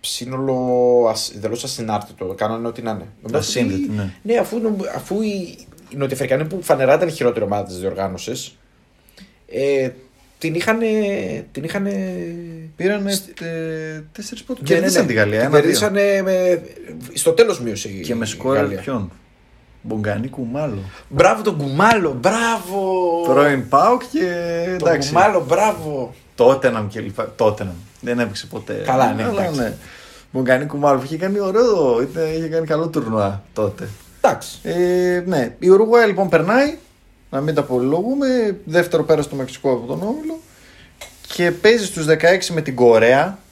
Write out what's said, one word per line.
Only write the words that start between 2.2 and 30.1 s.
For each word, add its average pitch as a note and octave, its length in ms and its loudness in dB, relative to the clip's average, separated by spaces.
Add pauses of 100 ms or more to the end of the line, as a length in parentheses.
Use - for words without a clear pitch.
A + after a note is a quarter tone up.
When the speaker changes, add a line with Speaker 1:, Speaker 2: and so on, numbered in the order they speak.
Speaker 1:
Κάνανε A2 420 -4
ό,τι A2+ 140 -8
να A2+ 100 -6
είναι. F#2+ 160 -10 (140)
Νομίζω A2+ 180 -4
Speaker 2:
Ασύνδετη, F#2+ 440 -2
Speaker 1:
ότι F#2+ 120 -4
Speaker 2:
ναι. G2 180 -4 (100)
Speaker 1:
Ναι, A3+ 160 0
αφού A3 200 -4
νο-, A3 160 -2 (200)
αφού F#3 260 -4
η, G3+ 360 -6 (320)
η - 60 -14
Νότια C3+ 200 -2
Αφρικανή, D3+ 300 -2
που F3+ 160 -6
φανερά C#3 340 2
ήταν E3+ 120 2
η D#3+ 40 -4
χειρότερη A#2+ 340 0
ομάδα G2+ 180 -2
της F2+ 160 -12
διοργάνωσης, F#2+ 800 -6 (880)
ε, C3+ 420 0 (480)
την D#3+ 180 -4
είχανε, A3 300 0 (680)
την C3+ 120 -10
είχανε G3 300 -4 (840)
Speaker 2:
Πήρανε, G3 360 -2
Speaker 1:
σ-, G3 300 -8
Speaker 2:
ε, D#3+ 680 -8
τέσσερις - 320 -14
πόντους. D3+ 260 -10
Speaker 1:
Ναι, E3+ 60 6
ναι, E3 60 2
Speaker 2:
Κερδίσαν F#3+ 200 2
Speaker 1:
ναι. F#3 60 2
Speaker 2:
τη B2 60 0
Γαλλία, G#2+ 260 2
Speaker 1:
Την A#2+ 80 2
Speaker 2:
ένα - 80 0
δύο. D3 60 8
Speaker 1:
κερδίσανε G3 640 2
με... F#3 380 2 (520)
Στο - 180 0
τέλος G#3 300 4
μείωσε A2 280 -6
η - 20 -12
Speaker 2:
Και G2 80 -12
με A2+ 260 -4
Speaker 1:
Γαλλία. - 0 -
Speaker 2:
σκόρερ B2+ 420 -2
ποιον; G2 440 -6 (680)
Μπογκάνι G#2+ 460 -4
Κουμάλο. C3 520 -6 (300)
Speaker 1:
Μπράβο G#3 320 2
τον G#3 160 0
Κουμάλο, D3+ 640 2
μπράβο! G3+ 600 0 (440)
Speaker 2:
Πρώην C#3 440 4
παοκ G3 320 4 (100)
και D4 80 -2 (460)
Speaker 1:
Τον F3 220 -2
Speaker 2:
εντάξει. D3 260 2
Speaker 1:
Κουμάλο, F#3 340 4
μπράβο! D#3+ 680 -2 (220)
Speaker 2:
Τότεναμ B2 520 4
και G#2+ 120 -10
λοιπά. G#2 360 -8
Τότεναμ. G#2 400 0 (260)
Δεν A#2+ 180 -4
έπαιξε G#2+ 260 -4
ποτέ. A2 280 -12 (120)
Speaker 1:
Καλά, B2+ 280 2
ναι, A2 100 -4
Speaker 2:
Αλλά B3 80 -2 (120)
Speaker 1:
εντάξει. D#3 160 -4
Speaker 2:
ναι. A2+ 140 -2 (580)